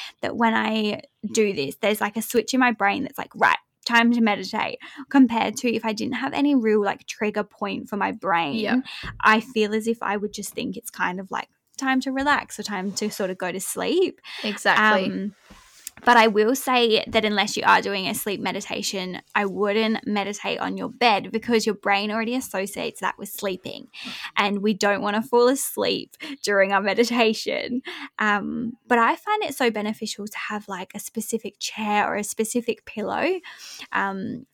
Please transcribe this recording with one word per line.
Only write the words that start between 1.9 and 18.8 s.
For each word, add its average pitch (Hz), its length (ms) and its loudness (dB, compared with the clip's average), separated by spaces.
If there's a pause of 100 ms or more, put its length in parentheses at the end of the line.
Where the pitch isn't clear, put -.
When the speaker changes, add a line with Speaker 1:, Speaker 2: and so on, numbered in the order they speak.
Speaker 1:
like, 208 160 -2
a 226 40 -4
switch - 320 0
in 254 60 2
my 247 140 6
brain 202 300 0
that's - 140 -10
like, - 160 -10
"Right, - 220 4 (300)
time 233 260 4
to 240 80 4
meditate," 208 600 0 (300)
compared 226 480 6
to 240 160 0
if 220 120 -2
I 220 80 0
didn't 220 220 -4
have 240 180 -4
any 285 200 2
real, 214 300 4
like, - 240 -2
trigger 208 380 -2
point 202 420 -8
for - 80 -6
my 196 160 0
brain, 170 440 0
Speaker 2:
Yeah. 226 260 0 (400)
Speaker 1:
I 220 180 6
feel 214 340 0
as 220 140 0
if 233 160 -2
I 202 140 0
would 208 160 -4
just - 200 -10
think - 220 -6
it's - 160 -12
kind 185 300 -4
of, 190 100 -12
like, - 160 -6 (300)
time 262 240 2
to 269 100 -4
relax 269 480 -2
or 202 40 -8
time 196 300 -4
to 208 160 -4
sort 196 200 -4
of 185 80 -6
go 180 160 -4
to 190 80 -6
sleep. 269 580 0 (240)
Speaker 2:
Exactly. 208 640 4
Speaker 1:
Um, 190 300 -4 (680)
but 240 140 8
I 226 100 8
will 214 280 4
say 240 520 2
that 220 160 2
unless 208 320 0
you - 100 -2
are 196 140 6
doing 190 280 -2
a 208 80 -4
sleep 196 260 -4
meditation, 190 800 -6 (140)